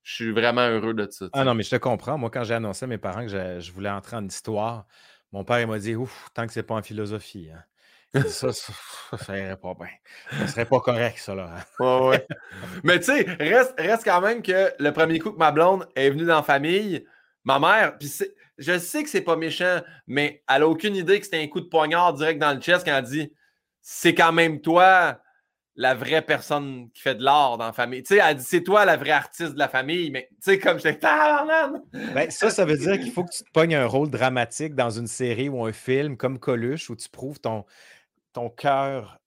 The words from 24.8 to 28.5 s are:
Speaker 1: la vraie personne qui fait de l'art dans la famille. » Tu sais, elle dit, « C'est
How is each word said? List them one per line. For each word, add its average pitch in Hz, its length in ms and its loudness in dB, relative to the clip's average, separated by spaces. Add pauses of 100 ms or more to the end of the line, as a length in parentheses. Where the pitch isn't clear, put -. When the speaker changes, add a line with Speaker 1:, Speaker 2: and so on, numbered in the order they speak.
Speaker 1:
la 127 200 2
vraie 135 280 0
personne 135 680 -4
qui - 80 -20
fait 135 140 -2
de 113 80 -10
l'art 135 340 4
dans 113 100 -6
la 113 60 -8
famille. » 127 300 -4
Tu 196 120 2
sais, 208 120 8
elle 151 80 4
dit, « 127 100 -10
C'est 175 180 0